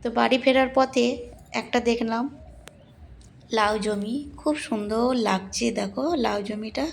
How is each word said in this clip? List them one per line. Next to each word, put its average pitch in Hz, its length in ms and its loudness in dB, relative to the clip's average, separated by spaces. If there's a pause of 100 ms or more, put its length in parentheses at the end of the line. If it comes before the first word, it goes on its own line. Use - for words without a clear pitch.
তো - 100 -6
বাড়ি 233 280 4
ফেরার 262 360 4
পথে 262 300 4 (480)
একটা - 280 -2
দেখলাম 233 440 0 (1300)
লাউ 214 260 4
জমি, 208 360 -2 (220)
খুব 302 220 0
সুন্দর 220 480 -2 (180)
লাগছে। 190 460 0
দেখো 202 340 -4 (120)
লাউ 214 260 0
জমিটা 214 500 -6